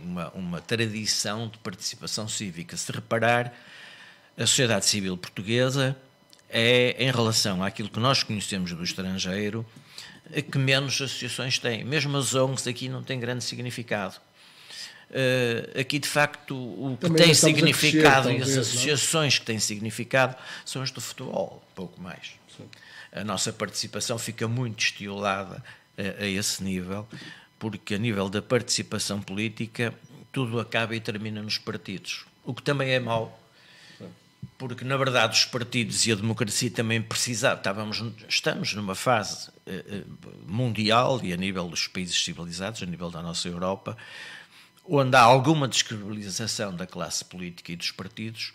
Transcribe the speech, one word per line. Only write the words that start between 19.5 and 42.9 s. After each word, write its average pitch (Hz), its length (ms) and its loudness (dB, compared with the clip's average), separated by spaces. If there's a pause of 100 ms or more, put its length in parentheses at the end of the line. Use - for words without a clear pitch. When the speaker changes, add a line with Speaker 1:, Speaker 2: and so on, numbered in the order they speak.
Speaker 1:
significado 113 760 0 (300)
são - 160 -8
as 131 100 -4
do 117 120 -12
futebol, - 600 -6 (120)
pouco 87 260 -12
mais. 87 320 -14 (240)
Speaker 2:
Sim. 104 80 -18 (480)
Speaker 1:
A 92 100 -8
nossa 104 300 -2
participação 107 680 -4
fica - 300 -4
muito 117 340 -2
estiolada 98 800 -2 (360)
a, 98 240 -4
a 104 40 -2
esse 98 380 -2
nível, 95 420 -4 (520)
porque 107 360 -6
a 98 40 -2
nível 101 320 0
da 101 100 -2
participação 104 800 -2
política 110 720 -4 (400)
tudo 120 260 -2
acaba 113 380 -2
e 110 40 -4
termina 107 420 -6
nos 107 160 -4
partidos, - 640 -8 (180)
o 123 120 -6
que - 80 -14
também 135 300 0
é 127 60 4
mau, 117 400 -2 (600)
Speaker 2:
Sim. 101 80 -16 (500)
Speaker 1:
porque 120 260 -10
na 131 140 0
verdade 123 400 4
os - 80 6
partidos 117 600 0
e 117 60 6
a - 20 6
democracia 110 560 0
também 113 320 0
precisavam, 110 560 0
estávamos, 107 440 -4 (240)
estamos - 460 -2
numa 98 220 -4
fase, - 560 0 (160)
eh, 90 200 -8
eh, 98 160 -8 (440)
mundial 113 760 2
e 90 120 -2
a - 20 -4
nível 92 320 -2
dos - 180 -4
países 90 380 -2
civilizados, 87 580 -8
a 92 40 -8
nível 85 240 -6